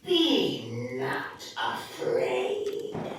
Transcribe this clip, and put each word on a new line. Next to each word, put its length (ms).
Be 920
not 600
afraid. 1400